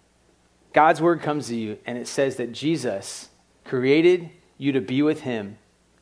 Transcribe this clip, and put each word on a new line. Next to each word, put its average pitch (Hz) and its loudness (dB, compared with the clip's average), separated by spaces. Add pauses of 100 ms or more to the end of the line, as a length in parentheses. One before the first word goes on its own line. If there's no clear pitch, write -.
(720)
God's 156 4
word 170 2
comes 147 -4
to 117 -6
you 107 -6
and 120 -8
it 120 -10
says 135 -2
that 117 -6
Jesus 123 -6 (360)
created 160 2 (280)
you 139 0
to 131 2
be 139 -2
with 156 0
him, 110 -8 (440)